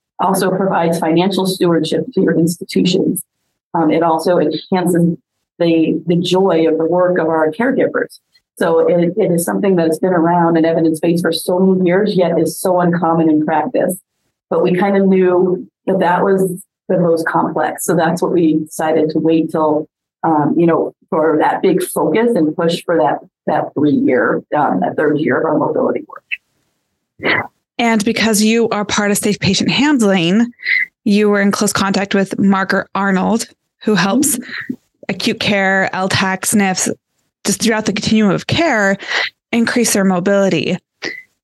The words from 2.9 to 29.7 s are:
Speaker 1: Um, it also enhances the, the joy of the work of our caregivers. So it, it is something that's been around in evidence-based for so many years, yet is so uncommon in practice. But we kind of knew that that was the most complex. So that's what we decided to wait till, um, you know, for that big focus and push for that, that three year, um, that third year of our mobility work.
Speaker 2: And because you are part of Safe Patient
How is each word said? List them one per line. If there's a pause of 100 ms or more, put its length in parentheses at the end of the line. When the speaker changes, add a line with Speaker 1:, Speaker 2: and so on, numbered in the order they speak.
Speaker 1:
Um,
it
also
enhances (420)
the,
the
joy
of
the
work
of
our
caregivers. (380)
So
it,
it
is
something
that's
been
around
in
evidence-based
for
so
many
years,
yet
is
so
uncommon
in
practice. (540)
But
we
kind
of
knew (200)
that
that
was (280)
the
most
complex.
So
that's
what
we
decided
to
wait
till, (360)
um,
you
know, (160)
for
that
big
focus
and
push
for
that, (260)
that
three
year, (140)
um,
that
third
year
of
our
mobility
work. (320)
Speaker 2:
And
because
you
are
part
of
Safe
Patient